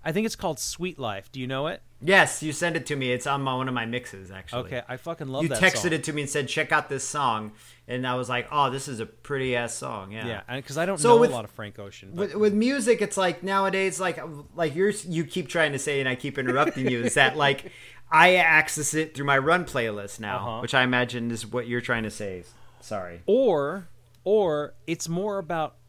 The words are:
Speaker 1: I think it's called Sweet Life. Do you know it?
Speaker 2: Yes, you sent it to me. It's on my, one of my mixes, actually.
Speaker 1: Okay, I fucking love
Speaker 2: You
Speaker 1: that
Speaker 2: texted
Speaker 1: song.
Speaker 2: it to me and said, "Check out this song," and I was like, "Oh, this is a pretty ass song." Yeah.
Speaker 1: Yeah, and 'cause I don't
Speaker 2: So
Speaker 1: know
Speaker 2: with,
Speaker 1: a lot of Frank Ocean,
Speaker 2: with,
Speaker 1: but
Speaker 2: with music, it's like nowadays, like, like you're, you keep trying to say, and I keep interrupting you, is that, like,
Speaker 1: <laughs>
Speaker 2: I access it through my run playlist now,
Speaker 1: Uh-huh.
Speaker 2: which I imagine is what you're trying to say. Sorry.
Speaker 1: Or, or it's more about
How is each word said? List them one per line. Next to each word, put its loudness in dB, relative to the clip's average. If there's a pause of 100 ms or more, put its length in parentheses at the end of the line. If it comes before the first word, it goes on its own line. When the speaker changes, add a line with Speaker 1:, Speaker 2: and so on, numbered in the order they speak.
Speaker 1:
I -4
think 0
it's -4
called -4
Sweet -6
Life. -6
Do -12
you -4
know -4
it? -8 (220)
Speaker 2:
Yes, 6
you -4
sent -2
it -2
to -2
me. 0
It's -4
on 0
my, 0
one -2
of -4
my -2
mixes, -8
actually. -10
Speaker 1:
Okay, -8
I -10
fucking -10
love -2
Speaker 2:
You 0
Speaker 1:
that 0
Speaker 2:
texted 4
Speaker 1:
song. 2
Speaker 2:
it -2
to -4
me -4
and -8
said, -2
"Check 0
out 2
this -6
song," -2 (340)
and -4
I -2
was -4
like, -2
"Oh, 4
this -6
is -8
a -4
pretty -4
ass -2
song." -8
Yeah. -8
Speaker 1:
Yeah, -6
and -8
'cause -8
I 0
don't -2
Speaker 2:
So 8
Speaker 1:
know 10
Speaker 2:
with, 6
Speaker 1:
a -4
lot -6
of -16
Frank -12
Ocean, -16
Speaker 2:
with, -4
Speaker 1:
but -4
Speaker 2:
with 4
music, 2
it's -2
like 0
nowadays, 0
like, -2 (340)
like -2
you're, 4 (180)
you 0
keep -4
trying 2
to -4
say, -2
and 0
I 0
keep -6
interrupting 0
you, 0
is 0
that, 6
like, 0 (200)
Speaker 1:
<laughs> -10
Speaker 2:
I 8
access 4
it -2
through -4
my 6
run 4
playlist -4
now, -4
Speaker 1:
Uh-huh. -6
Speaker 2:
which -4
I 6
imagine 0
is -8
what -4
you're -2
trying -2
to -4
say. -8 (380)
Sorry. -8
Speaker 1:
Or, 2 (380)
or 0 (140)
it's -4
more -2
about -4 (140)